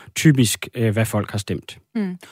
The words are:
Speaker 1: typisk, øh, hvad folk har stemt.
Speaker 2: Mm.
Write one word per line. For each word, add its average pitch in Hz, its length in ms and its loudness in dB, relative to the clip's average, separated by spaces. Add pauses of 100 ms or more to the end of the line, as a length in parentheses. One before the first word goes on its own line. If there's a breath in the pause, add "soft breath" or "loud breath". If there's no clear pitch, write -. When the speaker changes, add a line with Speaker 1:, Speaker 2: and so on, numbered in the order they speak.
(140 loud breath)
Speaker 1:
typisk, 135 600 4
øh, 113 180 0
hvad 113 120 0
folk 104 260 -2
har 107 80 -4
stemt. - 400 -8 (160)
Speaker 2:
Mm. 190 220 -4 (160 loud breath)